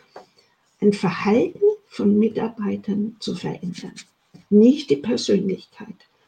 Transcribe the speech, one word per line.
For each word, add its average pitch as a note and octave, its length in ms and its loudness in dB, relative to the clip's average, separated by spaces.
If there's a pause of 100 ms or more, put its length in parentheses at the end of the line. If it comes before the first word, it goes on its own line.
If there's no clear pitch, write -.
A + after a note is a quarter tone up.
(800)
ein G#3 120 4
Verhalten G3+ 680 0 (240)
von G#3 300 0
Mitarbeitern G#3 1000 -4
zu - 160 -8
verändern, - 580 -10 (560)
nicht B3 400 6
die C#3 80 4
Persönlichkeit. - 1000 -4 (320)